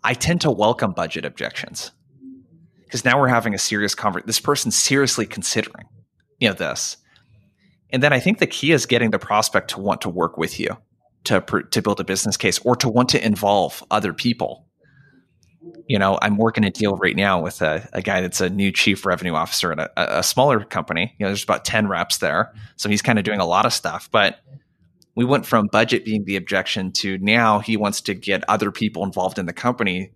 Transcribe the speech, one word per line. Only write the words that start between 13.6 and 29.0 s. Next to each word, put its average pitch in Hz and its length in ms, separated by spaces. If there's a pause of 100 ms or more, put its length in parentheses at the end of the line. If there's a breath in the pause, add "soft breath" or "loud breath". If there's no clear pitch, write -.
other 101 220
people - 540 (1200 soft breath)
you 107 100
know, 98 240
I'm 104 140
working 110 280
a 98 60
deal 101 240
right 90 220
now 95 240
with 82 200
a, 80 320
a 92 100
guy 95 180
that's 90 200
a 92 80
new 98 220
chief - 340
revenue 90 300
officer 82 380
at 73 60
a, 78 180
a, - 240
a - 20
smaller 127 420
company. 85 540
You 104 60
know, 95 60
there's 101 140
about - 200
ten 107 240
reps 87 300
there. 87 340 (240 loud breath)
So - 120
he's 104 140
kinda 110 200
doing 104 180
a 90 60
lot 92 200
of 117 60
stuff. - 380
But 104 280 (760)
we 120 100
went 131 200
from 110 280
budget 113 320
being 107 200
the 98 120
objection 95 560
to 95 260
now 107 400
he 107 180
wants 101 260
to 101 120
get 92 340
other 104 220
people 143 340